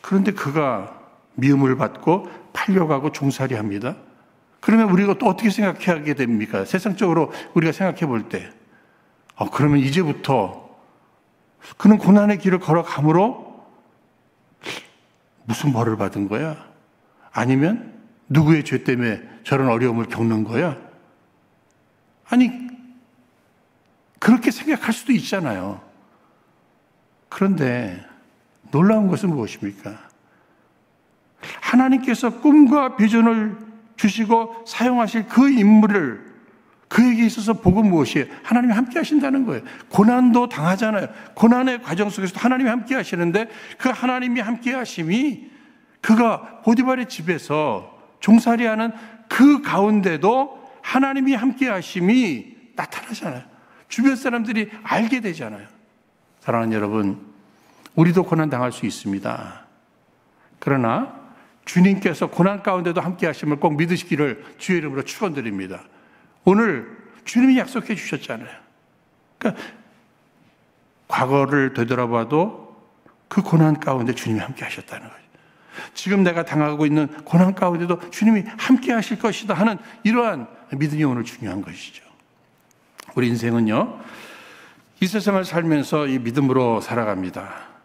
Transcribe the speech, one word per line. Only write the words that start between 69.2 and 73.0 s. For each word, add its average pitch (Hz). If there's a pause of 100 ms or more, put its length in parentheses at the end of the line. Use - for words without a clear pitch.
그러니까 - (1500)
과거를 135
되돌아봐도 120 (500)